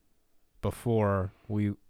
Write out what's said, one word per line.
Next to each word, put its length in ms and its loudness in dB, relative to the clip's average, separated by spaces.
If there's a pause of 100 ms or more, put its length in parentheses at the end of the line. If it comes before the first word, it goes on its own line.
(600)
before 720 0 (140)
we 260 0 (160)